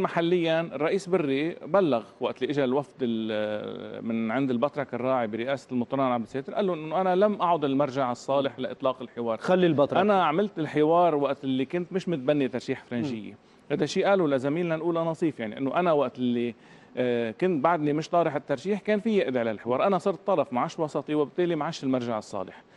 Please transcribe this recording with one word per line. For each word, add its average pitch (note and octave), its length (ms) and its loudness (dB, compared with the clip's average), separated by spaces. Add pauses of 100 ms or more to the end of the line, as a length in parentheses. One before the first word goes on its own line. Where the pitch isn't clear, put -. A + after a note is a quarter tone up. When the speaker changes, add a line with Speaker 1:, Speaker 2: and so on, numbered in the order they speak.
Speaker 1:
محليًا E3+ 600 0
الرئيس E3+ 480 -2
بري D#3 400 0
بلغ D3+ 540 0 (180)
وقت A#2+ 200 -4
اللي B2+ 120 0
إجا C#3+ 120 0
الوفد C#3 360 -2
ال-، G#2+ 1040 -4
من A2+ 260 -2
عند C3 200 0
البطرك C3+ 420 -2
الراعي B2 340 0
برئاسة A#2+ 440 -4
المطران B2+ 400 0
عبد A#2+ 120 -2
الساتر، C3+ 300 -8
قال G#3 140 0
له F3+ 60 0
إنه: D#3 280 -4
"أنا F#3 140 2
لم G3+ 260 2
أعد E3+ 240 2
المرجع C3+ 460 2
الصالح C3+ 480 -2
لإطلاق B2+ 420 -2
الحوار. A#2 360 -4
Speaker 2:
خلي F3+ 300 4
البطرك. C#3+ 320 4
Speaker 1:
أنا G3 240 4
عملت D#3+ 360 0
الحوار D#3 560 4
وقت C#3 280 0
اللي C3+ 220 0
كنت F3 280 -6
مش F#3+ 160 -4
متبني D3 380 2
ترشيح B2 360 -6
فرنجية". A#2 480 -6
Speaker 2:
مم. G2+ 60 -18 (340)
Speaker 1:
هذا D3 140 0
شيء E3+ 200 0
قاله F#3 220 4
لزميلنا C#3+ 480 0
نقوله E3 280 -2
نصيف، E3 360 -2
يعني G#2+ 180 -6
إنه: C3+ 220 -2
"أنا F3+ 120 2
وقت C3+ 280 0
اللي، A#2+ 360 0 (420)
آه، A#2+ 340 0
كنت E3+ 320 -2
بعدني D3+ 300 2
مش D#3 160 -4
طارح D#3+ 260 2
الترشيح D3 440 -4
كان G#3+ 200 0
في G3+ 280 2
أدعي B2 160 0
للحوار، A2+ 440 0
أنا G3 100 4
صرت F3 300 -2
طرف D#3 260 0
ما B2 80 0
عادش E3 180 -4
وسطي، D3+ 360 -2
وبالتالي E3 400 0
ما D3 100 -2
عادش D#3+ 180 -8
المرجع B2 340 0
الصالح". G2 460 -8 (140)